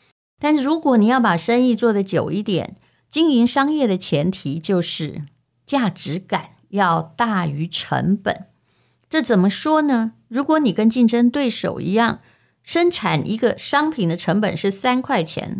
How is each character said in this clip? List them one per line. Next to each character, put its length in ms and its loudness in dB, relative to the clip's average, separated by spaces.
但 200 2
是 60 0
如 180 0
果 160 4
你 80 6
要 120 4
把 200 2
生 240 2
意 140 4
做 180 2
得 100 0
久 260 -2
一 140 -4
点， 320 -4
经 200 2
营 180 4
商 240 0
业 160 2
的 100 0
前 320 -2
提 300 -6
就 220 0
是 420 -6
价 240 -2
值 300 -6
感 300 -8
要 320 0
大 320 -2
于 180 -4
成 520 -2
本。 300 -6
这 120 0
怎 180 2
么 100 4
说 340 0
呢？ 300 0
如 160 -2
果 160 2
你 140 2
跟 160 2
竞 180 4
争 220 4
对 200 0
手 300 -4
一 140 -4
样， 260 0
生 280 2
产 380 -2
一 80 -2
个 200 0
商 320 0
品 200 -2
的 80 -2
成 240 0
本 160 -2
是 120 -2
三 320 -2
块 220 -2
钱， 360 -8